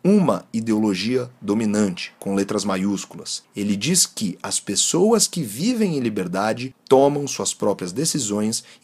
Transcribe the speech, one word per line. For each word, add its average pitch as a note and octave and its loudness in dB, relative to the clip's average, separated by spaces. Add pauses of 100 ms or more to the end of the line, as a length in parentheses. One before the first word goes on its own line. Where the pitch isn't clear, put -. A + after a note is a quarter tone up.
uma F3 4
ideologia A2 0 (140)
dominante, G#2 0
com - -6
letras G2 0
maiúsculas. F#2+ -4 (140)
Ele G#2 0
diz D#3 0
que - -6
as - -6
pessoas G3 2
que F3 -4
vivem F3 -2
em C3+ -2
liberdade A2 -2 (160)
tomam C#3+ 4
suas - -4
próprias F#2+ -2
decisões G#2+ -2 (220)